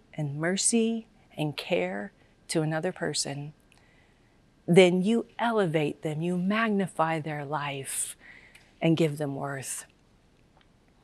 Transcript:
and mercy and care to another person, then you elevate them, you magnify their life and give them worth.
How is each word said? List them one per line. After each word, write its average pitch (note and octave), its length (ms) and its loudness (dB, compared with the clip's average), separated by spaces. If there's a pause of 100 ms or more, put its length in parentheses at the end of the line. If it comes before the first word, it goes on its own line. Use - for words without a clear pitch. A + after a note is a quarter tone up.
(140)
and D3 260 -6
mercy A3+ 680 0 (300)
and D3+ 180 -4
care F#3 560 -4 (360)
to E3 140 0
another D#3+ 300 -2
person, D3 640 -6 (1120)
then F3+ 340 8
you A3+ 240 2 (140)
elevate F#3 640 0
them, D#3 200 -4
you F3+ 160 0
magnify F#3+ 840 0
their D3 260 -8
life C#3 720 -6 (680)
and D#3+ 160 4
give D3+ 200 0
them C#3+ 180 -4
worth. C#3 500 -8 (1200)